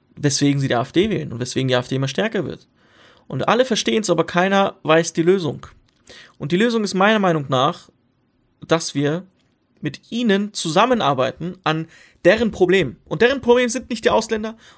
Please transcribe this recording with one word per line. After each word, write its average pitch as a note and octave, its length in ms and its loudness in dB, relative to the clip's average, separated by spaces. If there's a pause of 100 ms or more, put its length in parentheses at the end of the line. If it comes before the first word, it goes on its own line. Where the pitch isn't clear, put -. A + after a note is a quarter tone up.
(160)
weswegen C#3+ 440 0
sie C3+ 80 -2
die B2+ 80 0
A A#2 60 0
F B2+ 100 -8
D G#3 200 0
wählen D#3 200 -6
und A#2+ 80 -10
weswegen B2+ 280 -4
die B2+ 80 0
A B2 40 0
F A#2+ 100 -6
D C3 60 -2
immer C3 120 -2
stärker G3 360 -4
wird. - 240 -12 (600)
Und C3 200 -4
alle A#3+ 180 2
verstehen's, A3 440 -2
aber E3 160 2
keiner G3 560 0
weiß E3 320 2
die E3+ 80 0
Lösung. E3 460 0 (720)
Und C#3+ 120 -6
die F3 60 2
Lösung A3+ 260 2
ist F#3+ 120 -4
meiner G#3 240 4
Meinung E3 300 0
nach, C3+ 400 0 (800)
dass - 280 -2
wir D3 320 -2 (520)
mit - 320 -10
ihnen G#3 420 0
zusammenarbeiten E3 1120 0
an D#3+ 240 -4 (380)
deren A3 240 4
Problem. F#3 560 0
Und - 160 -6
deren B3+ 200 2
Problem A#3+ 280 4
sind B3 220 -6
nicht A#3+ 140 -8
die A#3 40 -6
Ausländer A3 480 -4 (200)